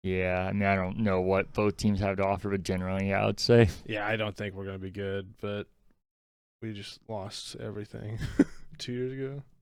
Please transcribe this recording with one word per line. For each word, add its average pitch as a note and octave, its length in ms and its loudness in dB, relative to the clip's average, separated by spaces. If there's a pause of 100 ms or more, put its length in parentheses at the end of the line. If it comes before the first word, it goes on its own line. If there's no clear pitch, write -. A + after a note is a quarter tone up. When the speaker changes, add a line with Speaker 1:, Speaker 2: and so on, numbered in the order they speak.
Speaker 1:
Yeah, F#2 440 0
I G2 60 -2
mean, G2+ 140 2
I G2 80 6
don't F#2 240 0
know F#2+ 220 4
what F#2+ 320 2
both G#2+ 240 2
teams G#2 240 2
have G2 160 0
to G2 80 2
offer, G2 240 0
but G2 140 0
generally, F#2+ 460 0
yeah, G2 140 2
I - 20 4
would G#2+ 140 0
say. A#2 300 8 (160)
Speaker 2:
Yeah, G#2 200 -4
I A2 120 0
don't G#2+ 180 -2
think G2+ 180 -6
we're G2 120 -8
gonna F#2+ 120 -8
be F#2+ 140 -8
good, G2 480 -6
but G#2 280 -4 (960)
we A2 120 -8
just G2+ 340 -12
lost G#2 480 -10
everything G#2+ 640 -8 (280)
<laughs> - 300 -16
two - 160 -8
years B2+ 200 -6
ago. C3+ 300 -8 (180)